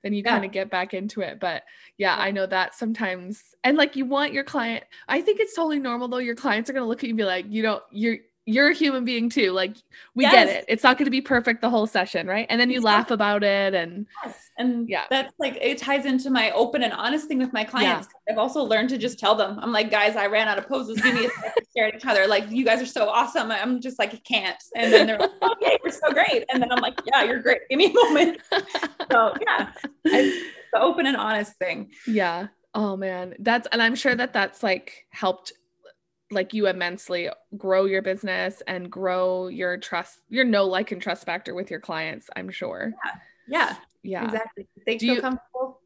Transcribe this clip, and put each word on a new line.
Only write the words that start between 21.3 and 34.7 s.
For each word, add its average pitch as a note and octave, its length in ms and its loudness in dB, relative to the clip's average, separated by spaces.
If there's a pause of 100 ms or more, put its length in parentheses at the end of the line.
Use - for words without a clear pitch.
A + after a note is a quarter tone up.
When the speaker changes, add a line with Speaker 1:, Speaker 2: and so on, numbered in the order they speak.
Speaker 2:
to A3+ 140 -2
stare G#3+ 160 2
at G#3+ 80 -4
each A#3+ 100 -12
other. G3+ 220 4
Like, G#3+ 240 2
you B3+ 120 0
guys A3+ 180 4
are B3+ 40 -4
so G#3+ 240 0
awesome." A#3+ 420 0
I'm A#3 300 -2
just B3+ 160 -10
like, G#3+ 160 0
"I A3+ 40 -16
can't." G3 440 -2 (140)
And A3+ 180 4
then - 140 10
they're A3 100 0
like, - 140 0
Speaker 1:
<laughs> - 100 -10
Speaker 2:
"Okay, A4+ 420 2
we're E4+ 60 -2
so - 220 0
great." C4+ 400 2
And C4 100 2
then A#3+ 100 0
I'm A#3+ 100 0
like, B3 220 -4
"Yeah, C4 200 4
you're A#3 180 0
great. - 280 2
Give C4+ 80 0
me F#4 100 6
a - 60 2
moment." E4+ 480 6 (100)
Speaker 1:
<laughs> G4 200 -2 (400)
Speaker 2:
So, A3+ 220 4 (120)
yeah, - 260 -2 (340)
it's B3 420 2 (240)
the - 100 2
open D#4+ 240 2
and C4+ 120 0
honest G#3 400 -2
thing. F3+ 340 -6 (160)
Speaker 1:
Yeah. F#3+ 400 0 (260)
Oh G#3 220 -2
man. F#3 420 -8
That's, A3+ 340 0
and A#3 100 0
I'm A3+ 140 2
sure B3+ 200 0
that A#3 180 -4
that's, G3 300 -2
like, F#3 480 -4